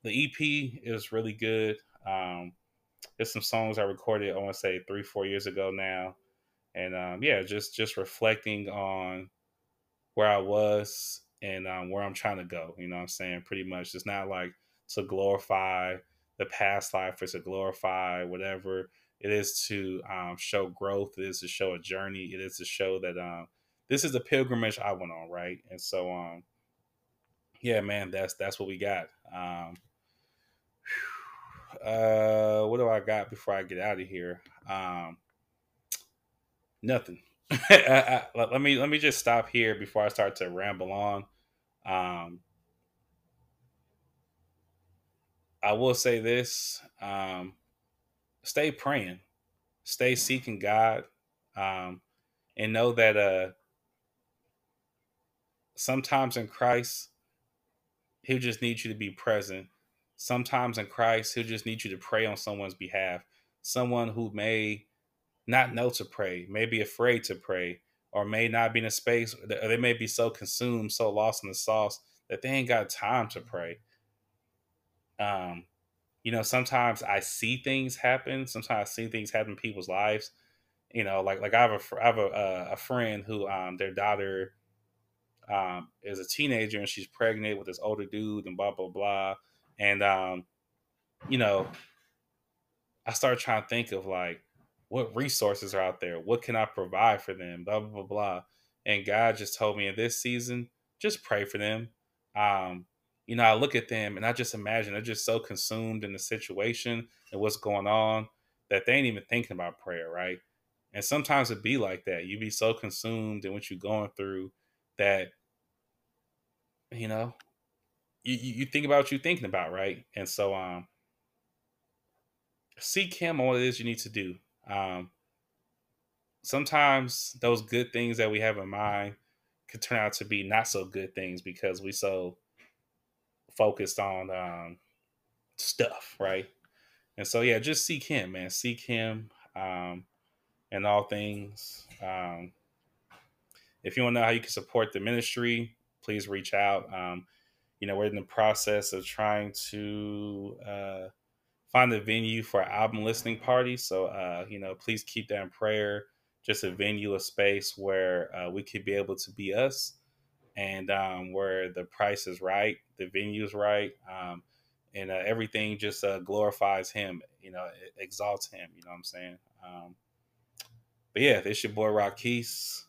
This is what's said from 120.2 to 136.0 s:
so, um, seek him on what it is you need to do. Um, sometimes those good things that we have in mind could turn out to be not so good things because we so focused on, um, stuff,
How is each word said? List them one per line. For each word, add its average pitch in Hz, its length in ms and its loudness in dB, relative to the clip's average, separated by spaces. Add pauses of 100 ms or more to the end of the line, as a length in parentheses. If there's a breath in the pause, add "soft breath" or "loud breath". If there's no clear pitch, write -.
so, 101 240 2
um, 90 340 -6 (1900)
seek 190 380 -2
him 165 260 0
on 127 60 4
what 127 80 6
it 123 80 4
is 123 160 0
you 117 60 -6
need 117 140 -4
to - 100 -10
do. 98 260 -6 (340)
Um, 92 400 -4 (1300)
sometimes 139 1000 2
those 120 200 6
good 117 300 0
things 117 260 0
that 110 140 4
we 107 80 0
have 110 180 2
in 95 120 -6
mind 101 460 -2 (540)
could 117 120 -12
turn - 160 0
out 107 160 2
to - 120 -6
be 101 180 -2
not 107 260 2
so 95 160 -2
good 92 300 -6
things 90 260 -6
because 92 400 -4
we 98 100 -6
so 92 460 -4 (1200 soft breath)
focused 104 420 2
on, 95 300 -4
um, 87 480 -8 (800)
stuff, - 600 -4